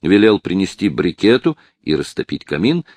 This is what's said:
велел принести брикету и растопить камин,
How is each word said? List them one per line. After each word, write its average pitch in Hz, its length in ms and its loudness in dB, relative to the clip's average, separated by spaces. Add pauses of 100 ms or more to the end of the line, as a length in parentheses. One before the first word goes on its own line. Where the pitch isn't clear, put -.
велел 101 360 4
принести 95 480 -4
брикету 104 680 0 (240)
и 78 140 -4
растопить - 500 -8
камин, 123 400 -2 (120)